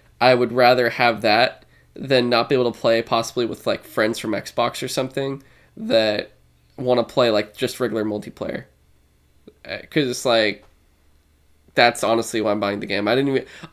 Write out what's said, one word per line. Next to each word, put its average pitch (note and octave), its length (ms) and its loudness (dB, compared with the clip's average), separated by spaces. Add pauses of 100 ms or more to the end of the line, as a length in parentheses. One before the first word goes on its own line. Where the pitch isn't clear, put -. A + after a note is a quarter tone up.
(220)
I B2+ 140 6
would A#2+ 180 0
rather B2 380 6
have A#2 300 0
that A2+ 440 2 (300)
than B2+ 340 0
not A#2+ 200 2
be C#3+ 60 2
able B2 160 2
to - 80 -14
play A#2 220 2
possibly A#2 440 -2
with, A2 220 -8
like, G2+ 160 -4
friends A2+ 340 -2
from A2 140 -6
Xbox A#2 500 -4
or C3 60 -8
something C3+ 560 -6 (340)
that A2 540 -2 (460)
wanna B2 260 0
play, B2 260 0
like, G#2+ 260 -2
just - 240 -6
regular A2 240 -4
multiplayer. - 640 -8 (1000)
Uh, G2+ 120 -10 (140)
'cause D3 160 0
it's B2 180 -6
like, A2+ 380 0 (1120)
that's A#2+ 280 2
honestly A2+ 380 -2
why G#2 100 -2
I'm G#2 80 -2
buying G2+ 200 -2
the - 60 -10
game. G2+ 220 -4
I A2+ 80 2
didn't C#3 140 0
even, C3+ 160 -2 (280)